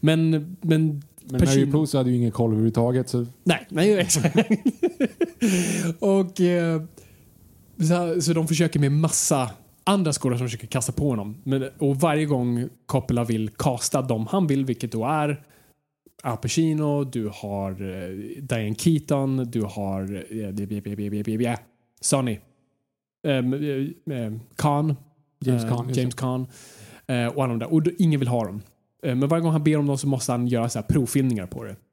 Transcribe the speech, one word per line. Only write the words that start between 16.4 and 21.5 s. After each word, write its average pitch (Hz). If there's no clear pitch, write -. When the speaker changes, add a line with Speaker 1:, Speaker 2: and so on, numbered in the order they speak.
Speaker 1:
du 120
har, 101
eh, 92
Diane 110
Keaton, 139
du 117
har, 98
eh, 110
det, 101
det, 101
det, 101
det, 104
det, 107
det, 117